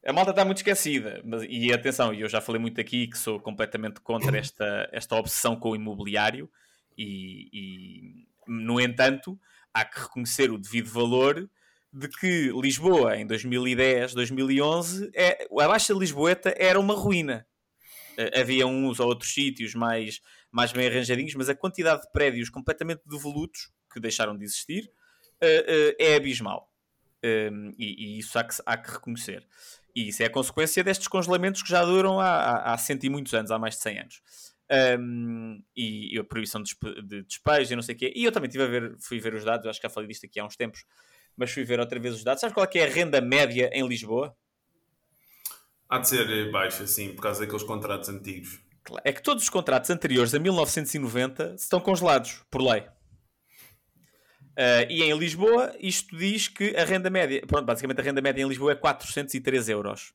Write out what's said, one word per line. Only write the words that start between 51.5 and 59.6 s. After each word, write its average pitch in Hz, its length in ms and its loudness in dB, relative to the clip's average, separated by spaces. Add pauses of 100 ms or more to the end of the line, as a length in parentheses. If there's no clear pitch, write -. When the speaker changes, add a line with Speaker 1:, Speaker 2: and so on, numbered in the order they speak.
Speaker 1:
estão - 240 0
congelados, 170 680 2
por 131 140 -2
lei. 113 220 4 (1700)
Eh, 120 340 6
e 165 140 0
em 151 120 4
Lisboa, 185 640 2
isto 180 360 -4
diz 196 320 -2
que 202 280 -2
a 165 80 4
renda 185 240 0
média, 170 380 0
pronto, 147 180 2
basicamente 127 360 -2
a 120 40 0
renda 139 160 0
média 135 220 0
em 135 60 0
Lisboa 135 240 0
é - 20 4
quatrocentos 143 600 -4
e 135 60 -4
três 127 280 0